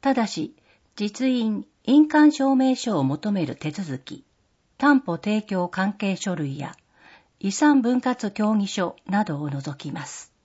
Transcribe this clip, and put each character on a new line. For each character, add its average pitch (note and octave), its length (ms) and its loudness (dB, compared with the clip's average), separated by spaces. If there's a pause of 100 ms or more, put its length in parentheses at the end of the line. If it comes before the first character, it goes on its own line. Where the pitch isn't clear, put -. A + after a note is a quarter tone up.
た C4+ 120 0
だ A#3 140 0
し、 - 280 -8 (400)
実 G#3 320 -4
印、 A3 380 -2 (200)
印 D4+ 220 6
鑑 D4+ 240 6
証 C4+ 240 2
明 C4 200 4
書 G#3+ 240 -2
を C#3 40 2
求 D3 280 -2
め F#3 140 0
る A#2+ 100 -6
手 D3+ 160 -8
続 D3 260 -8
き、 - 260 -14 (540)
担 C#4 220 4
保 E3+ 180 -4
提 G#3 240 -2
供 F#3 280 -4
関 F#3+ 240 -2
係 G3 220 -4
書 F3+ 200 -4
類 D3 240 -6
や、 - 160 -12 (640)
遺 G3 120 -4
産 C#4+ 300 4
分 B3 180 2
割 B3 320 -4
協 G#3+ 240 0
議 G3+ 120 0
書 F3+ 280 -4 (120)
な G3+ 160 0
ど D3 180 -4
を D3 80 -6
除 C#3 260 -8
き C#3+ 160 -12
ま C#3 140 -8
す。 - 400 -18